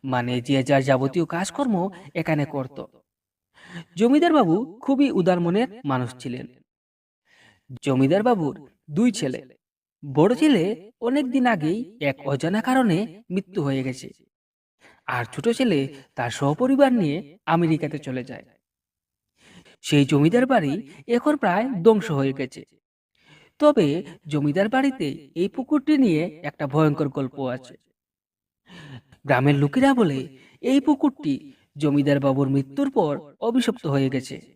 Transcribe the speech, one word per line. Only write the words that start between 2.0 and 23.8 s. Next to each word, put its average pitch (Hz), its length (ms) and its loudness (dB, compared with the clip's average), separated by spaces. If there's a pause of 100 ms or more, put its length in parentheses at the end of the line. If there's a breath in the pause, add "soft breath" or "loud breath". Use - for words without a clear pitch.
এখানে 156 300 -2
করত। 139 400 -8 (1120 loud breath)
জমিদার 285 360 4
বাবু 208 480 2
খুবই 269 300 0
উদার 180 300 2
মনের 202 440 -2
মানুষ 127 340 -2
ছিলেন। 123 280 -10 (1400 soft breath)
জমিদার 135 400 2
বাবুর 165 480 -2 (200)
দুই 214 220 2
ছেলে, 131 300 -6 (720)
বড় 180 200 4
ছেলে 214 560 0 (100)
অনেক 262 300 -2
দিন 247 160 0
আগেই 196 540 -2
এক 139 260 -2
অজানা 160 360 -2
কারণে 214 680 0
মৃত্যু 185 320 -4
হয়ে 135 200 -2
গেছে, 127 280 -8 (960 soft breath)
আর 123 180 -4
ছোট 143 240 -6
ছেলে 190 460 0 (200 loud breath)
তার 120 160 -4
সপরিবার 254 600 2
নিয়ে 156 540 -2
আমেরিকাতে 160 520 0
চলে 127 260 -8
যায়। 117 180 -16 (1400 soft breath)
সেই 143 240 2
জমিদার 160 420 4
বাড়ি 175 440 -2 (160 loud breath)
এখন 240 300 0
প্রায় 214 320 0
ধ্বংস 208 420 4
হয়ে 135 220 0
গেছে। 135 320 -10 (920 soft breath)
তবে 185 440 4 (240 loud breath)